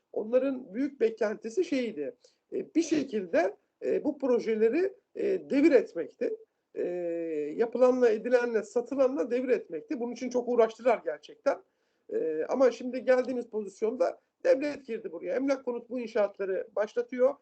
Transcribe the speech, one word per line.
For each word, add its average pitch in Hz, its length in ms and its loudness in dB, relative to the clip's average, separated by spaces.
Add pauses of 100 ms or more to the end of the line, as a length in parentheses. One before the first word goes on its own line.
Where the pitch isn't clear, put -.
(140)
Onların 254 600 -2
büyük 277 280 -4
beklentisi 220 640 -2
şeydi. 196 500 -4 (380)
E, - 220 -8
bir 320 80 4
şekilde, 277 720 0 (300)
e, 185 180 0
bu 294 140 -2
projeleri, 233 760 2 (220)
e, 175 340 -2
devir 277 220 6
etmekti. - 640 0 (400)
E, 120 80 -4 (720)
yapılanla, 240 540 4
edilenle, 240 540 2
satılanla 262 680 0
devir 254 180 -2
etmekti. 202 500 -4
Bunun 240 140 -6
için 247 160 -8
çok 247 180 -2
uğraştılar 226 580 2
gerçekten. 156 520 -4 (560)
E, 156 360 -2
ama 254 220 4
şimdi 247 320 -8
geldiğimiz 254 460 2
pozisyonda 214 720 -2 (240)
devlet 277 420 2
girdi 196 260 -8
buraya. 175 240 -6
Emlak 269 300 0
Konut 240 240 -6
bu 254 100 -4
inşaatları 202 760 -2
başlatıyor. 247 680 0